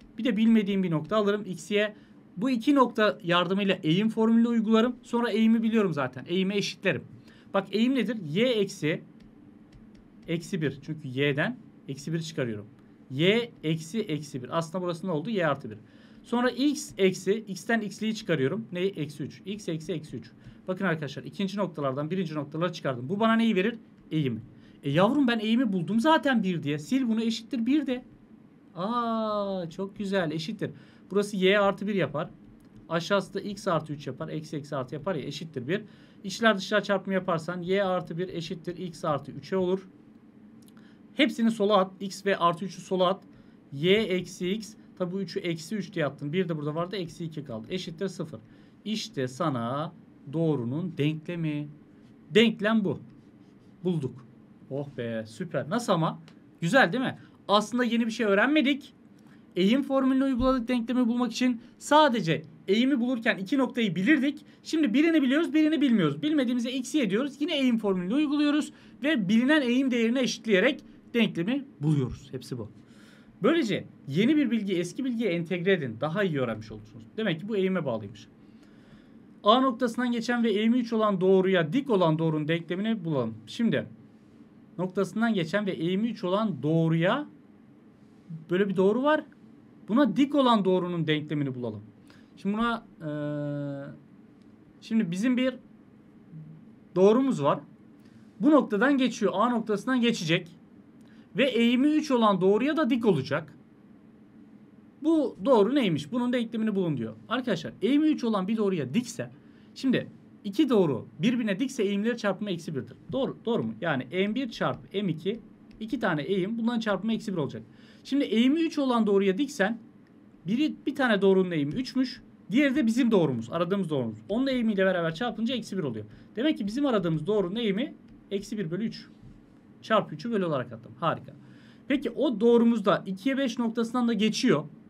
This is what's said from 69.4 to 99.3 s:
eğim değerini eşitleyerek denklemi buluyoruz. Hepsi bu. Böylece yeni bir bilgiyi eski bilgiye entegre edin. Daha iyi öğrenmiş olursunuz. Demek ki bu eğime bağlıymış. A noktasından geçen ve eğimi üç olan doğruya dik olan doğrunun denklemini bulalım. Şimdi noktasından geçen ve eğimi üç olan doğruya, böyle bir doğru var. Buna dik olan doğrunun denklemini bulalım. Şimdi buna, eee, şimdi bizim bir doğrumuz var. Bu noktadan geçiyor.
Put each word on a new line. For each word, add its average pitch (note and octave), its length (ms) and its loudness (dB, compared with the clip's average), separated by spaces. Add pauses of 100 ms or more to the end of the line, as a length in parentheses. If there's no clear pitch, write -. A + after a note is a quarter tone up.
eğim B3+ 280 2
değerini A#3 280 2
eşitleyerek A3 640 2 (340)
denklemi G#3+ 500 0 (160)
buluyoruz. C#3 520 0
Hepsi C3 260 -10
bu. A2+ 120 -10 (720)
Böylece A3 420 2 (240)
yeni F#3 280 4
bir C4+ 140 2
bilgiyi G3+ 280 -2
eski F3 260 -4
bilgiye A#3 260 -2
entegre E3+ 420 0
edin. C3+ 280 -2
Daha D#3+ 240 0
iyi D#3 160 0
öğrenmiş A2 320 -4
olursunuz. - 320 -18 (120)
Demek F3+ 240 -2
ki G3+ 80 -10
bu A3+ 80 -2
eğime F#3+ 280 0
bağlıymış. A2 440 -8 (1160)
A A3+ 160 6
noktasından B3 520 0
geçen A#3 320 -2
ve A3+ 60 2
eğimi A3 280 2
üç A#3 140 -2
olan G#3+ 280 2
doğruya F#3 520 4
dik C#4 180 -2
olan F3 280 4
doğrunun D#3 300 0
denklemini F3 560 -2
bulalım. B2+ 300 -2 (120)
Şimdi F3 400 -2 (920)
noktasından G3+ 560 0
geçen G3 320 -2
ve F#3+ 40 -2
eğimi F#3 380 -2
üç A3+ 160 -8
olan F#3 380 -2
doğruya, E3 640 2 (1200)
böyle G3 180 2
bir F#3 80 -4
doğru G3+ 260 2
var. D4+ 220 2 (640)
Buna A3 280 4
dik C#4 180 2
olan A#3+ 300 4
doğrunun F3 420 0
denklemini D3 480 -2
bulalım. A2+ 280 -8 (540)
Şimdi G3+ 200 -4
buna, A3+ 300 -2 (140)
eee, D3 920 -6 (880)
şimdi G#3+ 300 -2
bizim A3 260 0
bir B3+ 180 0 (1400)
doğrumuz G#3 460 4
var. D3 180 2 (800)
Bu A#3+ 100 4
noktadan B3+ 480 4
geçiyor. A3 360 2